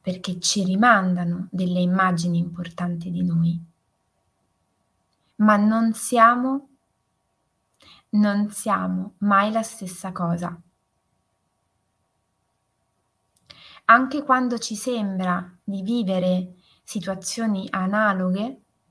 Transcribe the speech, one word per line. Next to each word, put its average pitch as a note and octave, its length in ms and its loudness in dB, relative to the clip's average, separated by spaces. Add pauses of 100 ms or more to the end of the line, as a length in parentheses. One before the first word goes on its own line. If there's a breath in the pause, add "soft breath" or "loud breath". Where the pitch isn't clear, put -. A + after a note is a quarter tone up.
perché F3+ 400 -6
ci G3 240 -2
rimandano F#3 840 2
delle F3+ 300 0
immagini F3+ 580 2
importanti F3 720 -6
di F3 120 -4
noi. E3 400 0 (1700)
Ma G#3+ 200 6
non A3 360 2
siamo, B3 760 2 (1400 soft breath)
non G#3 400 2
siamo F#3 680 -4
mai G3+ 340 2
la A3+ 100 0
stessa - 480 -10
cosa. F3 480 -4 (3250 loud breath)
Anche C4 360 4
quando B3+ 340 0
ci A3+ 160 -8
sembra F#3+ 720 -4 (140)
di G3 200 -6
vivere F#3 720 0 (280 soft breath)
situazioni F#3+ 880 -4
analoghe, G3 920 -2 (280)